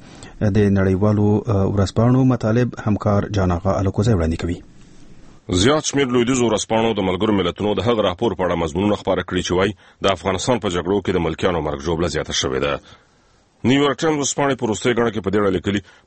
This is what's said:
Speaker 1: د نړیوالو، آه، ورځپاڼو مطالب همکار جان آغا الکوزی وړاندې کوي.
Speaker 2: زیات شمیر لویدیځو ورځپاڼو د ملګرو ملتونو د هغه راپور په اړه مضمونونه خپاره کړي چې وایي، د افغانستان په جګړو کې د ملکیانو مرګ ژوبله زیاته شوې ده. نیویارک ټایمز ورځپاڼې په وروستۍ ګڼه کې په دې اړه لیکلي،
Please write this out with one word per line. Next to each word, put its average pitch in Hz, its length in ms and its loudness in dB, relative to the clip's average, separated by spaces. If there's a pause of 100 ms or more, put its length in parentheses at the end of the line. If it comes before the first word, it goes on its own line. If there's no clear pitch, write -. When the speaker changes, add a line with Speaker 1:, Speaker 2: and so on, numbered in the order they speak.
(420)
Speaker 1:
د 104 160 2 (200)
نړیوالو، 101 520 2 (180)
آه، 98 260 0
ورځپاڼو 117 520 2
مطالب 120 420 2 (180)
همکار 101 440 0
جان 95 220 0
آغا 87 280 0
الکوزی 104 340 0
وړاندې 80 240 0
کوي. 87 240 -6 (880)
Speaker 2:
زیات 131 360 2
شمیر 143 200 0
لویدیځو 123 400 2
ورځپاڼو 110 500 0
د 104 60 -2
ملګرو 95 320 0
ملتونو 98 420 0
د 92 60 -2
هغه 113 200 0
راپور 98 340 0
په 92 100 -4
اړه 87 180 0
مضمونونه 92 320 0
خپاره 92 340 -2
کړي 90 160 -2
چې - 60 -4
وایي، 95 220 2 (280)
د - 60 0
افغانستان 95 520 0
په 101 100 -4
جګړو 87 320 -2
کې 101 120 -4
د 90 120 0
ملکیانو 82 420 -2
مرګ 71 200 -4
ژوبله 85 200 0
زیاته 73 260 -6
شوې 65 320 -2
ده. 69 140 -2 (840)
نیویارک 139 340 2
ټایمز 156 220 -2
ورځپاڼې 139 400 -2
په 127 60 -4
وروستۍ 110 280 0
ګڼه 113 200 0
کې 104 120 -6
په 98 60 -4
دې 104 100 0
اړه 98 160 2
لیکلي، 101 240 -2 (260)